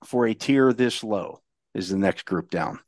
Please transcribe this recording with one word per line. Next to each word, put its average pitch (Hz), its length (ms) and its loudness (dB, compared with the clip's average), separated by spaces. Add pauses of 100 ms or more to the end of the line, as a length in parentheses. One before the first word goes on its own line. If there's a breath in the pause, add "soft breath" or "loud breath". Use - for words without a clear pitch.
for 123 220 0
a 113 80 0
tier 131 380 4
this 120 300 -2
low 104 400 -6 (320)
is 92 140 -6
the 95 100 -2
next 98 260 0
group 87 260 -4
down. - 380 -6